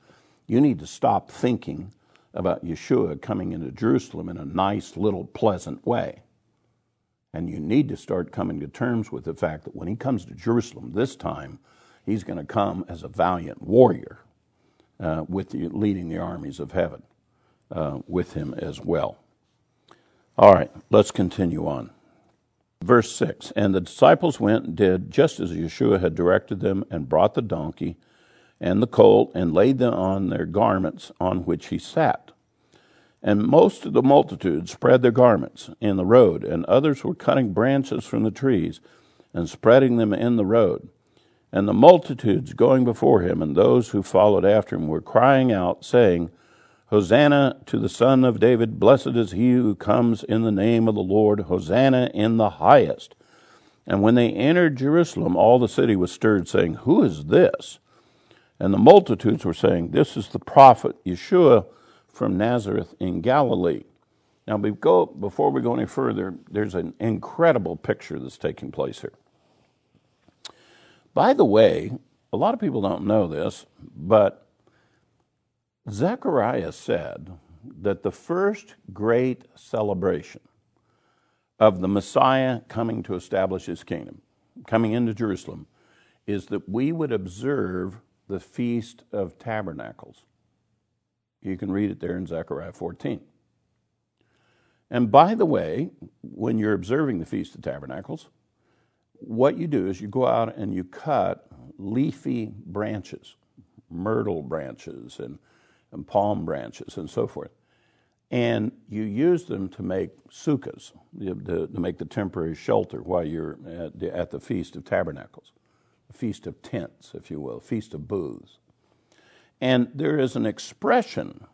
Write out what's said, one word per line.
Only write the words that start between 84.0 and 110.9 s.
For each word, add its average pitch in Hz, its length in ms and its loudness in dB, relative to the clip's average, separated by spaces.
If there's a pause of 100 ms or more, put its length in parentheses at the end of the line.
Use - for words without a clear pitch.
coming 110 280 -2
into 117 200 -2
Jerusalem, 98 540 -8 (580)
is 101 220 -8
that 101 200 -8
we 123 240 -4
would 160 200 -4
observe 95 880 -6 (280)
the 98 120 -8
Feast 120 720 -8
of 95 260 -8
Tabernacles. 82 880 -12 (1200)
You 95 160 -8
can 95 140 -8
read 98 200 -2
it - 80 -12
there 87 180 -6
in 92 80 -8
Zechariah 82 460 -10
fourteen. 85 480 -10 (1700)
And 120 220 -2
by 170 240 6
the 220 100 0
way, 110 460 -4 (300)
when 113 360 -6
you're 107 160 0
observing 110 460 -4
the 78 60 -8
Feast 98 300 -10
of - 60 -20
Tabernacles, 71 680 -12 (880)
what 127 380 -2
you 170 100 -8
do 113 200 -4
is 92 120 -8
you 104 80 -12
go 127 180 -4
out 117 300 -2
and 104 180 -8
you 92 100 -6
cut 95 640 -6 (300)
leafy 117 760 -8 (120)
branches, 104 720 -10 (540)
myrtle 98 520 -6
branches 65 760 -14
and, 62 200 -16 (520)
and 76 160 -14
palm 101 380 -2
branches 69 520 -12
and 85 120 -12
so 117 180 -4
forth. - 240 -16 (800)
And 117 400 -2 (180)
you 107 140 -8
use 156 420 -2
them 98 240 -8
to - 140 -16
make 92 280 -6 (180)
sukkahs, - 640 -8 (220)